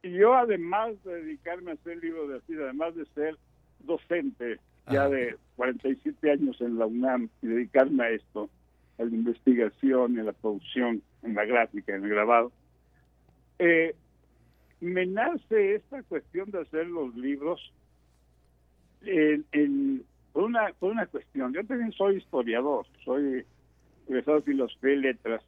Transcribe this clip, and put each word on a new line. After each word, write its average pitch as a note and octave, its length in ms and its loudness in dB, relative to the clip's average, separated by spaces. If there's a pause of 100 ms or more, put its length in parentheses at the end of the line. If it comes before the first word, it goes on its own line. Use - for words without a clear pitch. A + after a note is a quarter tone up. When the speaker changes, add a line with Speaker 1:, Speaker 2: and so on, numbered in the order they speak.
Speaker 1:
yo, F#3+ 340 6
además G#3+ 560 2 (120)
de F3 200 -10
dedicarme E3+ 480 -10
a - 40 -8
hacer E3+ 220 -14
libros E3 320 -8
de C3+ 60 -8
artista, D#3 280 -10
además D#3 320 -6
de D#3 180 -10
ser D#3 220 -4 (440)
docente C#3 800 -4 (320)
ya C#3 140 4
Speaker 2:
Ajá. C#3 40 2
Speaker 1:
de B2+ 280 -2 (180)
cuarenta B2+ 340 -2
y C3+ 80 0
siete D3+ 340 -2
años C#3 300 0
en A#2+ 180 -2
la A2+ 80 2
unam B2 420 0 (120)
y A#2+ 60 -6
dedicarme B2+ 560 4
a A#2 60 2
esto, G#2 400 -4 (480)
a A#2+ 60 -4
la A#2 60 -2
investigación A#2+ 1040 2
y A2+ 40 -2
a A2 40 -4
la G#2+ 100 -4
producción, A2+ 720 -4 (180)
en A2+ 140 -6
la G#2 100 0
gráfica, A2 500 0
en G2 80 -6
el G#2 60 -4
grabado, A#2 420 4 (1080)
eh, E3 360 4 (840)
me F3+ 240 -2
nace G#3+ 680 0
esta C4+ 280 -10
cuestión F3+ 460 -8
de F#3 120 -6
hacer D#3+ 260 -4
los D3 280 -6
libros C#3+ 580 -6 (1300)
en, D3+ 500 2
en, C#3 520 0 (280)
por E3 120 0
una, A3 360 0
por F#3+ 120 -2
una A3 160 -2
cuestión. F#3+ 460 -8
Yo G3 120 -4
también A#3+ 260 -4
soy G3 260 0
historiador, B2 680 -2 (180)
soy C3 420 -2 (640)
egresado C3+ 300 2
de D3 60 2
Filosofía C3+ 500 0
y C#3+ 40 4
Letras A#2 500 -2